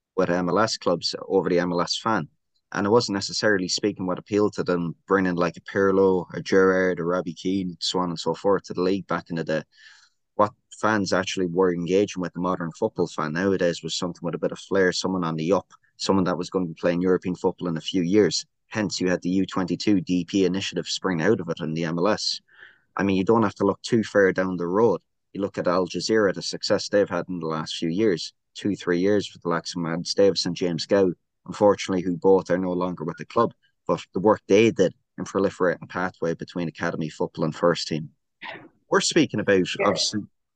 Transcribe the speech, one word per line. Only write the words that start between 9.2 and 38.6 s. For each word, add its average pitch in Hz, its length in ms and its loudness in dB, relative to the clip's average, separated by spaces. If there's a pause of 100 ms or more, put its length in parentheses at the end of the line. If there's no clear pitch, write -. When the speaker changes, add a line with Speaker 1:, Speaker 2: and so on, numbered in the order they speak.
Speaker 1:
in 87 80 -6
the 80 80 -4
day. 76 180 -2 (720)
What 104 160 2 (280)
fans 107 320 0
actually 95 340 -2
were 90 280 2
engaging 90 480 0
with, 85 100 -6
the 85 80 -8
modern 87 320 -4
football 95 340 -2
fan 78 280 -4
nowadays, 87 480 0
was 80 140 -6
something 85 280 -6
with 82 100 -4
a 82 40 -6
bit 85 120 -2
of 92 80 -10
flair, 95 320 2
someone 92 320 -2
on 82 140 -2
the 80 160 0
up, 92 180 0 (260)
someone 98 280 0
that 87 140 0
was 87 120 -8
gonna 95 160 -2
be 80 80 -8
playing 87 280 0
European 92 340 0
football 90 320 -4
in 82 80 -4
a 78 40 -6
few 92 220 -2
years. 90 420 2 (240)
Hence, 101 320 -4
you 90 80 0
had 90 140 0
the 87 80 -2
U 95 160 2
twenty-two 92 540 0
D 90 240 -2
P 98 200 2
initiative 90 440 -4
spring 90 340 -2
out 101 160 2
of 85 120 -8
it 82 100 -6
in 80 140 -6
the 82 100 -2
M 85 140 -4
L 90 100 0
S. - 320 -2 (560)
I - 80 0
mean, 98 120 2
you 95 80 0
don't 113 200 4
have 98 120 -2
to 104 100 0
look 95 160 0
too 117 200 0
far 98 300 4
down 92 240 -2
the 87 100 -4
road. 98 340 2 (320)
You 92 80 -8
look 98 180 -4
at 90 100 -2
Al 90 180 2
Jazeera, 95 480 2
the 82 80 -8
success - 460 -2
they've 101 200 2
had 85 200 -4
in 90 100 -6
the 80 80 -6
last 80 300 -4
few 85 120 -4
years, 92 440 0 (220)
two, 101 200 -4
three 87 240 0
years, 98 340 2
with - 100 -20
the 87 60 -4
likes 85 280 -4
of 85 60 -4
Mads 82 320 -4
Davis 98 320 2
and 87 100 -2
James 87 300 -2
Gow, 98 260 4 (340)
unfortunately, 95 560 2
who 90 140 -2
both 90 340 4
are 90 80 2
no 92 140 -2
longer 90 320 -4
with 82 140 -6
the - 60 -12
club. 113 280 0 (340)
But 87 140 0 (140)
the 95 60 -2
work 98 280 4
they 107 240 6
did 90 220 2 (240)
in 92 60 -6
proliferating 92 580 0
a - 40 -16
pathway 90 480 -4
between 85 340 -6
academy 80 400 -4
football 82 360 -6
and 78 100 -2
first 85 340 0
team. 78 220 -4 (800)